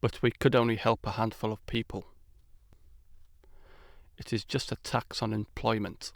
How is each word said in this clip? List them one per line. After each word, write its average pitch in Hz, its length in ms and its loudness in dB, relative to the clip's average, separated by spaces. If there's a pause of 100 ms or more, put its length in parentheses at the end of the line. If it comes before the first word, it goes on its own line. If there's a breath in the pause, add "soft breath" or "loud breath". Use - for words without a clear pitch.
But - 220 -2
we 123 80 6
could 127 240 2
only 117 220 6
help 113 300 2
a 104 60 -4
handful 110 400 -2
of 107 140 -8
people. - 400 -4 (2000 soft breath)
It - 160 -10
is 113 120 -2
just - 280 -4
a 110 40 -4
tax - 460 -4
on 110 100 0
employment. 107 840 -2